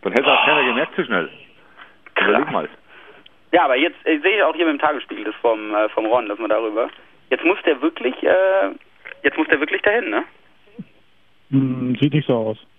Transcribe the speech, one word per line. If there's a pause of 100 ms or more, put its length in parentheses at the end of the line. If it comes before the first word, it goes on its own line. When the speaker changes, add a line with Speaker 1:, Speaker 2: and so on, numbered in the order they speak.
Speaker 1:
Dann
hätte
auch
keiner
gemerkt
so
schnell. (840)
Speaker 2:
Krass.
Speaker 1:
Überleg
mal. (800)
Speaker 2:
Ja,
aber
jetzt,
äh,
sehe
ich
auch
hier
mit
dem
Tagesspiegel
das
vom,
äh,
vom
Ron,
lass
mal
darüber. (400)
Jetzt
muss
der
wirklich,
äh, (520)
jetzt
muss
der
wirklich
dahin,
ne? (1300)
Speaker 3:
Hm,
sieht
nicht
so
aus. (220)